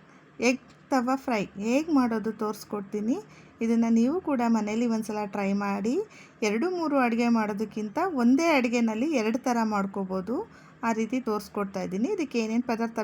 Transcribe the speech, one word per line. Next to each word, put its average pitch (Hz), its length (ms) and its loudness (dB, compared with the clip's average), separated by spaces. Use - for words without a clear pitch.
ಎಗ್ 247 260 0
ತವಾ 262 240 2
ಫ್ರೈ 220 180 0
ಹೇಗೆ 277 240 2
ಮಾಡೋದು 220 420 0
ತೋರಿಸ್ಕೊಡ್ತೀನಿ. 214 760 -4
ಇದನ್ನು 226 260 2
ನೀವು 262 180 4
ಕೂಡ 262 120 0
ಮನೇಲಿ 220 380 0
ಒಂದ್ಸಲ 214 280 -4
ಟ್ರೈ 196 140 0
ಮಾಡಿ. 202 300 -2
ಎರಡು 226 180 0
ಮೂರು 302 280 0
ಅಡುಗೆ 233 320 2
ಮಾಡೋದಕ್ಕಿಂತ 214 600 -4
ಒಂದೇ 277 340 6
ಅಡುಗೆನಲ್ಲಿ 233 520 0
ಎರಡು 220 260 0
ಥರ 240 100 2
ಮಾಡ್ಕೋಬೋದು. 196 600 -2
ಆ 226 140 2
ರೀತಿ 226 180 -2
ತೋರಿಸ್ಕೊಡ್ತಾ 202 580 -4
ಇದ್ದೀನಿ. 202 300 -2
ಇದಕ್ಕೆ 277 260 -4
ಏನೇನು 226 280 0
ಪದಾರ್ಥ 226 320 -2